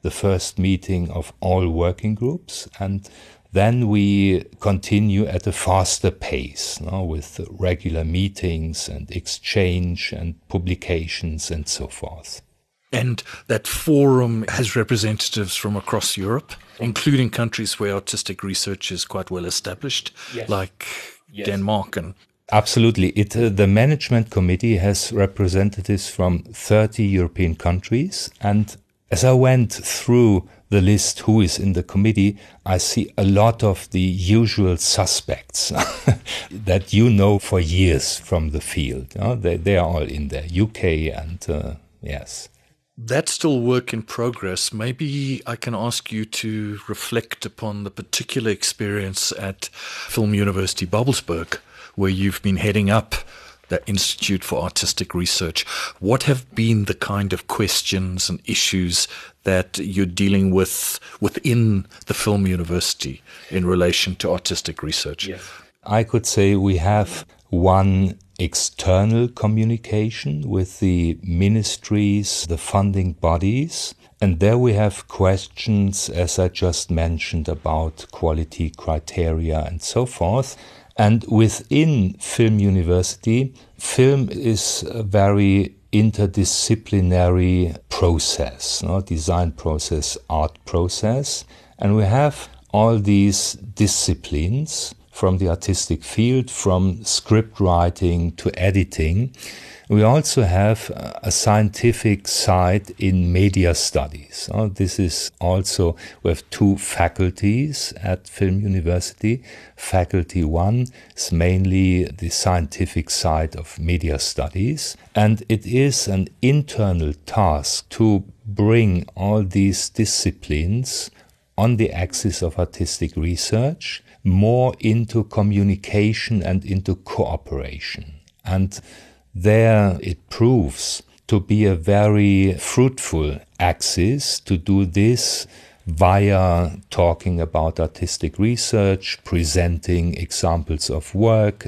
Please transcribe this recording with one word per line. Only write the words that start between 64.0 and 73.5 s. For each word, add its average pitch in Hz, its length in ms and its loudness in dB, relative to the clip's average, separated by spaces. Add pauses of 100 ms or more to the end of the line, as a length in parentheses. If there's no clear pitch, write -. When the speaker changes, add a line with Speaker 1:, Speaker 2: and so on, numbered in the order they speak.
Speaker 2:
to 82 140 -2
artistic 87 520 -6
research? 73 440 -6
Speaker 1:
Yes. 92 140 -12 (420)
I 110 200 0
could 113 220 -2
say 101 300 4
we 95 220 2
have 101 480 0 (240)
one 95 680 4 (220)
external 101 880 0
communication 113 1200 -2
with 92 300 -2
the 87 420 2
ministries, 101 1300 0
the 82 100 -4
funding 98 560 0
bodies, 98 800 0 (260)